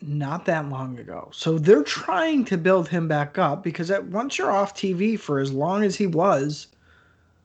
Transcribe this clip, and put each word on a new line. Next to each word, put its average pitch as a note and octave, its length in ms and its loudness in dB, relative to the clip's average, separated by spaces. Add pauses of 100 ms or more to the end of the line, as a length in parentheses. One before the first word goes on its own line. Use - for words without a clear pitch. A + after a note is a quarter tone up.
not D3 440 -6
that D#3+ 220 0
long C3 300 -8
ago. G2 340 -12
So D#3+ 260 0
they're G3+ 240 8
trying D#4+ 640 0
to G3 120 0
build F3 300 4
him E3 200 -2
back D3 300 -2
up D3+ 260 0
because E3 260 -4
at, G3 160 -2
once A#3 320 -4
you're F#4 140 0
off G3 220 2
T F#3+ 180 -2
V G#3 240 0
for C#3+ 240 -2
as C3+ 120 -2
long E3+ 320 0
as F#3+ 120 0
he G3+ 100 0
was, D#3 640 0 (760)